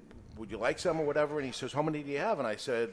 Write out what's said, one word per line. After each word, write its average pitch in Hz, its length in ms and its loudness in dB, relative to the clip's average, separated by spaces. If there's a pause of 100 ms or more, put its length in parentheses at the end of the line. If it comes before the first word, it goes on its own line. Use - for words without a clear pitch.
(380)
"Would 110 120 -8
you 107 80 -4
like 131 200 2
some 160 220 2
or 156 40 2
whatever?" 147 360 2
And 135 60 -2
he 123 60 -4
says, 123 200 -6
"How 143 100 2
many 151 220 0
do 139 80 -6
you 139 60 0
have?" 190 200 2
And 131 80 0
I 107 80 0
said, 117 380 0